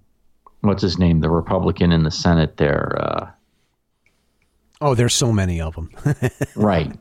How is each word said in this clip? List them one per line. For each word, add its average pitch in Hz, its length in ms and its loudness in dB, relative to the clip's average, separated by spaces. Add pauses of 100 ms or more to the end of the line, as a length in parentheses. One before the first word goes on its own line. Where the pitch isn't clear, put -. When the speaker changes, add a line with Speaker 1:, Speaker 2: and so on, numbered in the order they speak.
(640)
Speaker 1:
what's 98 200 0
his 85 160 -2
name? 85 220 4
The 78 100 0
Republican 85 600 0
in 82 120 2
the 78 60 0
Senate 82 460 0
there. - 420 0
Uh, - 320 -6 (1500)
Speaker 2:
Oh, 143 120 2
there's 120 200 2
so - 180 0
many 92 280 0
of 80 160 -6
'em. 80 140 -10 (140)
<laughs> 147 120 0 (400)
Speaker 1:
Right. 85 340 0 (100)